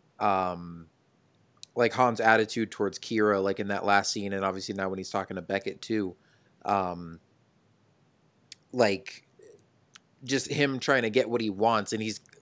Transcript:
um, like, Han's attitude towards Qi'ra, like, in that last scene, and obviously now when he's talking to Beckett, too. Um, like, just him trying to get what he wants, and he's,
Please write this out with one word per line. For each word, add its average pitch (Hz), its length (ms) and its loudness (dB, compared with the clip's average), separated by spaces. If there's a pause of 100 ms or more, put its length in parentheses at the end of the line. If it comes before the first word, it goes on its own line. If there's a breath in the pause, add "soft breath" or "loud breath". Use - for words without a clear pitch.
(200)
um, 87 720 -2 (840)
like, 120 180 2
Han's 123 260 2
attitude 110 520 4
towards 98 280 -4
Qi'ra, 104 440 2
like, 98 160 -2
in 101 100 -6
that 98 160 -4
last 101 260 4
scene, 101 220 -6
and 98 120 -4
obviously 95 300 -4
now 98 140 -4
when 95 100 -6
he's 92 100 -10
talking 98 260 -2
to 90 60 0
Beckett, 98 400 -4
too. 101 340 -2 (500 soft breath)
Um, 87 540 -4 (1500)
like, 104 540 0 (960)
just 131 260 -2
him 143 300 0
trying 131 240 2
to 113 60 0
get 110 200 2
what 117 120 0
he 110 80 -2
wants, 104 440 2
and 110 80 -2
he's, 110 180 -6 (220)